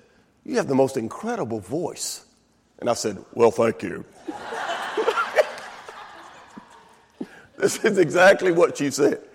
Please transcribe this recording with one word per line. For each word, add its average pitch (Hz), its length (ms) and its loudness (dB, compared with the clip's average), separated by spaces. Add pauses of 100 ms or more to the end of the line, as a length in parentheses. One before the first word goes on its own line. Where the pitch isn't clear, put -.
(440)
"You - 120 -6
have 180 120 -2
the 135 60 0
most 131 240 2
incredible 117 640 -6
voice." 127 600 -8 (580)
And 120 100 -2
I - 20 2
said, 107 240 -4 (160)
"Well, 117 180 6
thank 113 320 0
you." 87 220 -10 (240)
<laughs> - 60 -12 (3250)
This - 260 -2
is 214 120 4
exactly 185 540 6
what 165 260 4
she 143 140 -2
said. 139 300 2 (140)